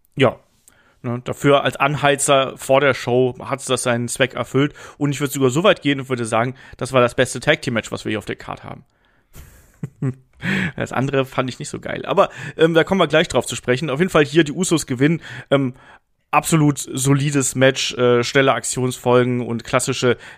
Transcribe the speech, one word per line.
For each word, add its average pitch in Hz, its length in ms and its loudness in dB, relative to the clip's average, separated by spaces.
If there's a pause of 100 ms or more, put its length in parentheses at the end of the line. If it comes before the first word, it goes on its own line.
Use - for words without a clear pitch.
(160)
Ja. 131 220 2 (640)
Ne, 123 220 -6
dafür 139 400 2
als 131 120 -4
Anheizer 139 800 0
vor 135 240 2
der 139 140 4
Show 123 460 0
hat's 127 240 -8
das 127 180 -2
seinen 120 240 -2
Zweck - 280 -2
erfüllt. 139 400 -2 (220)
Und 147 140 -2
ich 135 100 -4
würd 143 120 -4
sogar 135 180 2
so 151 140 0
weit 190 180 2
gehen 143 180 0
und 131 80 -12
würde 120 160 -4
sagen, 117 300 -2 (220)
das 120 160 -8
war 131 80 4
das 120 160 2
beste 127 240 0
Tag-Team-Match, 127 500 -2
was 113 140 -10
wir 110 60 -6
hier 107 80 -4
auf 101 80 -12
der 113 100 -8
Card - 260 -14
haben. - 220 -18 (1160)
<laughs> 131 140 -4 (600)
Das 120 180 -6
andere 135 340 -2
fand 131 240 -4
ich - 80 -12
nicht 147 100 -12
so - 120 -12
geil. - 260 -10
Aber, 175 240 2 (260)
ähm, 165 160 4
da 160 100 6
kommen 196 160 0
wir 170 100 2
gleich 156 200 2
drauf 127 160 0
zu - 120 -8
sprechen. 131 340 -2
Auf 131 80 -4
jeden 185 120 2
Fall 156 140 4
hier 147 180 2
die 143 100 -2
Usos 175 340 -2
gewinnen. 139 340 0 (300)
Ähm, 139 240 0 (580)
absolut 151 460 4
solides 139 760 0
Match, 131 380 2
äh, 123 280 4
schnelle 135 300 2
Aktionsfolgen 123 920 0
und 117 200 -6
klassische 127 520 0 (220)